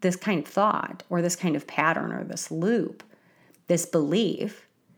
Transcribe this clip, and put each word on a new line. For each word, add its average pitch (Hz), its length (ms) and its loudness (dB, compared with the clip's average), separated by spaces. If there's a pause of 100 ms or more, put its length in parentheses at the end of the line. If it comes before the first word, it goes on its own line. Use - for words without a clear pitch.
this 180 160 2
kind 185 240 0
of 147 80 -8
thought - 600 0
or 175 140 0
this 170 140 0
kind 170 180 0
of 147 140 -4
pattern - 420 0
or - 140 -6
this - 260 -8
loop, 185 540 0 (640)
this 170 180 2
belief, 175 800 0 (300)